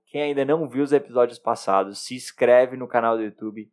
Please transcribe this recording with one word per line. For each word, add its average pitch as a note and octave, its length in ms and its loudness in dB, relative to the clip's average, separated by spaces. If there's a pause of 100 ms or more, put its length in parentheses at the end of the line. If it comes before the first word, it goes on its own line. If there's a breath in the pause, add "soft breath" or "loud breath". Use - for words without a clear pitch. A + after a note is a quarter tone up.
quem C#3+ 160 -8
ainda C#3+ 220 -2
não D3+ 240 0
viu B2+ 140 -2
os C#3 100 -2
episódios B2 460 2
passados, G2 680 -2
se - 100 -12
inscreve B2+ 600 2
no B2+ 120 -10
canal A#2 280 0
do A2+ 60 -4
YouTube, G#2+ 500 -12